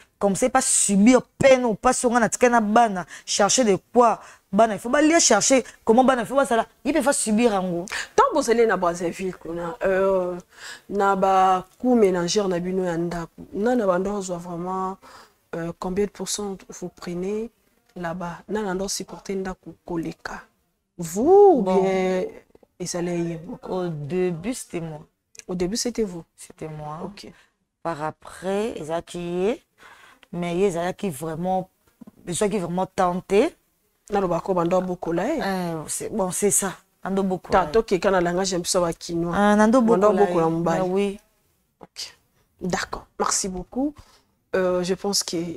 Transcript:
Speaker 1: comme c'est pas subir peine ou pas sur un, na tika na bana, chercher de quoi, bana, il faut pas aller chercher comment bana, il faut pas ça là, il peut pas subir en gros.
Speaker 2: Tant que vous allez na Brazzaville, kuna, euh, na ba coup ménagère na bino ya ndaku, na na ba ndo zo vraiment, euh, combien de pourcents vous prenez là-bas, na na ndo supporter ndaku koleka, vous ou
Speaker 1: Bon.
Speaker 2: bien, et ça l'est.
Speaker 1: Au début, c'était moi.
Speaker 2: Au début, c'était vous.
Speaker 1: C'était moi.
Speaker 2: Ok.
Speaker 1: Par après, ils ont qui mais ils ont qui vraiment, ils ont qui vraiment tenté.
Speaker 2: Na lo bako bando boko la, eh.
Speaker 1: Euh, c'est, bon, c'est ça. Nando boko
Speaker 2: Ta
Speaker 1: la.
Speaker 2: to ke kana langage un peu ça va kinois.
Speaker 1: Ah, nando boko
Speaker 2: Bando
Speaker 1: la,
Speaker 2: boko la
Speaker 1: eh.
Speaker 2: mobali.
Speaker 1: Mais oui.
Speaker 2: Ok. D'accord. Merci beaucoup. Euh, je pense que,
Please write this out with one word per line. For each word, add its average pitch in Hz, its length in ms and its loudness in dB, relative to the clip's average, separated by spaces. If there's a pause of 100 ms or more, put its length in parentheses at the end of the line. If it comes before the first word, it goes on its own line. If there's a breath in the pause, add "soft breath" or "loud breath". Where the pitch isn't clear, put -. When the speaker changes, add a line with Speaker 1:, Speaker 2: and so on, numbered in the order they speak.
(200 soft breath)
Speaker 1:
comme 202 160 0
c'est 254 140 0
pas 262 120 2
subir 214 580 4 (200)
peine 262 260 6
ou 220 80 0
pas 247 200 2
sur 240 220 0
un, 247 40 2
na 220 100 4
tika - 180 2
na 240 140 4
bana, 208 460 2 (180 loud breath)
chercher 214 380 2
de 202 120 4 (160)
quoi, 233 280 4 (320 loud breath)
bana, 214 240 4
il 185 40 -8
faut 240 120 -8
pas 294 80 2
aller 311 200 6
chercher 226 440 4 (200 loud breath)
comment 233 200 6
bana, 247 180 2
il 202 60 -6
faut 240 80 -6
pas 277 100 4
ça 247 100 0
là, 226 120 0 (160)
il 285 100 0
peut 311 80 2
pas 262 100 2
subir 220 440 2
en 185 120 -2
gros. 175 180 -4 (300 loud breath)
Speaker 2:
Tant 415 160 6
que 403 80 -2
vous 247 120 0
allez 226 160 4
na 190 100 2
Brazzaville, 175 580 -4
kuna, 170 480 -10
euh, 185 540 0 (520 loud breath)
na 196 260 2
ba 190 500 2 (140)
coup 247 160 2
ménagère 185 520 2
na 180 120 0
bino 185 260 -2
ya 170 120 -2
ndaku, 170 560 -8
na 233 220 0
na 214 120 0
ba 180 100 2
ndo 196 240 -4
zo 185 160 -8
vraiment, 180 580 -6 (600 loud breath)
euh, 170 240 -6
combien 185 260 -2
de 196 60 -6
pourcents 196 440 -8 (140)
vous 180 200 -12
prenez 190 600 -8 (460)
là-bas, 170 520 -10
na 214 140 -4
na 185 140 -4
ndo 190 120 -4
supporter - 480 -10
ndaku 190 380 -10 (140)
koleka, - 560 -8 (560)
vous 277 560 6
ou 247 80 2
Speaker 1:
Bon. 190 180 2
Speaker 2:
bien, 185 440 0 (540)
et 180 60 -8
ça 175 160 -6
l'est. 170 400 -4 (260)
Speaker 1:
Au 180 200 -4
début, 175 680 -4
c'était - 280 -10
moi. 156 180 -10 (480)
Speaker 2:
Au 180 80 -6
début, 185 220 -4
c'était 233 260 -4
vous. 175 200 -8 (120)
Speaker 1:
C'était - 320 -16
moi. 151 360 -12
Speaker 2:
Ok. - 240 -16 (560)
Speaker 1:
Par 160 200 -6
après, 196 760 -6
ils 151 120 -10
ont 170 140 -2
qui 180 560 -4 (720 loud breath)
mais 175 260 -4
ils 190 180 0
ont 175 180 -4
qui 196 180 -6
vraiment, 170 580 -4 (560)
ils 175 180 -4
ont 208 60 2
qui 202 80 -2
vraiment 175 300 -4
tenté. 196 680 0 (540)
Speaker 2:
Na 208 100 0
lo 190 80 0
bako 175 280 -2
bando 180 260 2
boko 180 320 -6
la, 180 220 -2
eh. 269 40 -4
Speaker 1:
Euh, 180 480 -4
c'est, - 220 -8
bon, 190 220 -2
c'est 202 180 0
ça. 190 240 0 (300)
Nando 190 180 -2
boko 185 300 -4
Speaker 2:
Ta 185 140 4
Speaker 1:
la. - 20 -4
Speaker 2:
to 220 160 2
ke 185 160 0
kana 190 220 2
langage 185 340 -2
un 170 40 -2
peu 175 60 -6
ça - 140 0
va 170 120 0
kinois. 170 460 -4
Speaker 1:
Ah, 208 180 4
nando 220 260 6
boko 220 180 4
Speaker 2:
Bando 208 140 4
Speaker 1:
la, 202 120 4
Speaker 2:
boko 175 140 2
la 165 80 4
Speaker 1:
eh. - 20 2
Speaker 2:
mobali. 165 320 0
Speaker 1:
Mais 180 80 0
oui. 202 300 -2 (600)
Speaker 2:
Ok. - 380 -18 (420)
D'accord. - 460 -6 (140)
Merci 202 300 -2
beaucoup. 247 440 -6 (600 soft breath)
Euh, 180 280 0
je 180 120 -2
pense 202 280 -4
que, - 140 -6 (200)